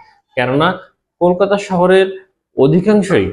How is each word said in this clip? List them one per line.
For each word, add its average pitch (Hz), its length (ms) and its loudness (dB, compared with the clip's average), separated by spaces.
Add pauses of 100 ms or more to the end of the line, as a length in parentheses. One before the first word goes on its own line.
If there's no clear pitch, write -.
(360)
কেননা 131 320 -2 (540)
কলকাতা 190 360 0
শহরের 190 500 0 (500)
অধিকাংশই 180 760 2